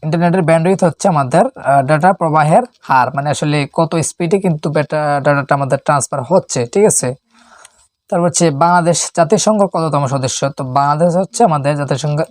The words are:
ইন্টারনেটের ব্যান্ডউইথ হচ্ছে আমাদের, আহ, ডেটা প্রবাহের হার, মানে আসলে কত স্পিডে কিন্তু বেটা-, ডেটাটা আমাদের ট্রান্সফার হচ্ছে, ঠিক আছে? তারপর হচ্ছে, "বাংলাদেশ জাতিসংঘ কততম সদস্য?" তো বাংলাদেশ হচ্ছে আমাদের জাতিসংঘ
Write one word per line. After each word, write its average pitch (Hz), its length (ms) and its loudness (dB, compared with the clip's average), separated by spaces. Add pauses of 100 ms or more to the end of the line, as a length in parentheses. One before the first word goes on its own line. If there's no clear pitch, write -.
ইন্টারনেটের 170 380 0
ব্যান্ডউইথ 165 420 2
হচ্ছে 170 240 0
আমাদের, 156 380 2
আহ, 139 360 0
ডেটা 156 320 2
প্রবাহের 156 500 2 (180)
হার, 127 340 0
মানে 143 140 -4
আসলে 147 440 -2
কত 165 220 0
স্পিডে 175 440 -2
কিন্তু 170 300 -2
বেটা-, 147 540 -2
ডেটাটা 143 320 0
আমাদের 139 300 -2
ট্রান্সফার 139 420 -2
হচ্ছে, 160 380 0
ঠিক 202 200 0
আছে? - 300 0 (960)
তারপর 175 160 0
হচ্ছে, 170 260 0
"বাংলাদেশ 170 680 0
জাতিসংঘ 196 460 2
কততম 156 440 -2
সদস্য?" 135 420 -4
তো 143 140 -10
বাংলাদেশ 147 520 0
হচ্ছে 190 280 -2
আমাদের 147 320 0
জাতিসংঘ 147 540 -4